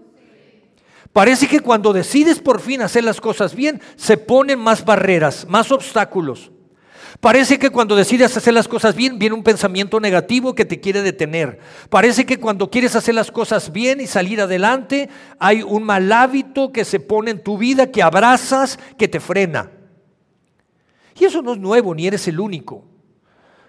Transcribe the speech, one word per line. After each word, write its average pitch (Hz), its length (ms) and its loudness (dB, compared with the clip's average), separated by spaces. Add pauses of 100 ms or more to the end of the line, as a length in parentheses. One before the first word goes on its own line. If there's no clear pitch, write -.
(1120)
Parece 247 340 4
que 294 140 0
cuando 214 320 2
decides 285 460 2
por - 200 0
fin 254 220 -6
hacer 233 240 0
las 220 160 -2
cosas 202 340 -4
bien, 269 240 -4 (160)
se - 220 2
ponen 262 420 2
más 220 240 0
barreras, 180 640 0
más 220 240 0
obstáculos. 190 800 -4 (680)
Parece 247 400 4
que 269 100 2
cuando 214 260 0
decides 233 400 4
hacer 233 180 2
las 233 140 2
cosas 220 280 0
bien, 240 240 -4
viene 214 160 0
un 220 80 -8
pensamiento 196 560 0
negativo 220 560 0
que 214 100 0
te 170 140 -8
quiere 196 240 -4
detener. 160 560 -4 (300)
Parece 220 360 2
que 254 140 -2
cuando 202 320 -4
quieres 247 240 0
hacer 226 180 0
las 220 160 -2
cosas 214 420 -4
bien 247 280 -2
y 247 80 -10
salir 202 340 -2
adelante, 240 680 -2 (280)
hay 214 240 2
un 208 220 -4
mal 196 280 0
hábito 262 600 0
que 226 140 -4
se 196 140 -2
pone 214 300 -4
en 202 140 -8
tu 208 140 -6
vida, 254 340 2
que 196 100 0
abrazas, 247 800 2 (180)
que 190 100 0
te 175 120 -6
frena. 175 500 -4 (1500)
Y 370 60 6
eso 311 180 0
no 240 100 -4
es 208 60 -8
nuevo, 196 340 0
ni 165 140 -4
eres 202 200 -4
el 165 120 -4
único. 196 460 -10 (840)